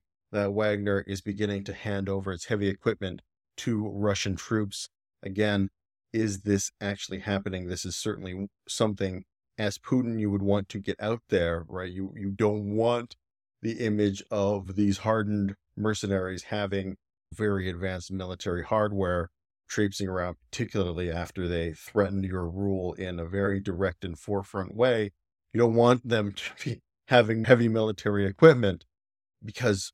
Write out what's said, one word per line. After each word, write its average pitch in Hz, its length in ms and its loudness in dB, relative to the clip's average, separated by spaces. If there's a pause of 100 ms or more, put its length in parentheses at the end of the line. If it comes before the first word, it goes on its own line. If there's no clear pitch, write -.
(300)
that 101 220 0
Wagner 101 540 0
is 98 140 -6
beginning 101 440 -4
to 98 100 -8
hand 98 340 -4
over 98 240 -4
its 85 140 -10
heavy 101 220 0
equipment 98 540 -4 (360)
to 107 300 -2
Russian 101 480 -2
troops. - 520 -4 (340)
Again, 101 480 0 (420)
is 107 300 -2
this 101 280 2 (100)
actually 101 400 -6
happening? 95 460 -4
This 90 180 -6
is 92 120 -8
certainly 98 520 -6 (200)
something, 98 560 -2 (340)
as 104 200 -2
Putin, 120 420 -2
you 104 100 0
would 98 120 0
want 98 280 2
to 110 80 -8
get 98 220 -4
out 113 280 -4
there, 85 400 0
right? 92 220 -8
You, 95 260 -8
you 98 140 -6
don't 104 460 0
want 120 400 0 (460)
the 113 220 -4
image 104 460 2
of 98 460 -2
these 101 220 4
hardened 104 580 0 (200)
mercenaries 98 680 -2
having 98 520 -4 (360)
very 101 360 0
advanced 92 440 -6
military 92 500 -4
hardware 98 680 0 (360)
traipsing 101 400 -2
around, 90 300 -4 (140)
particularly 90 600 -2
after 85 380 -4
they 85 240 -2
threatened 95 540 -2
your 92 220 -4
rule 95 440 -2
in 90 260 -8
a 82 60 -6
very 98 340 0
direct 95 460 -2
and 85 140 -8
forefront 98 580 -4
way. 113 340 2 (420)
You 113 60 0
don't 117 160 6
want 120 340 6
them 107 240 2
to - 180 -12 (120)
be 120 180 -6 (280)
having 113 360 6
heavy 117 240 8
military 107 580 0
equipment 110 580 8 (600)
because, 107 500 -2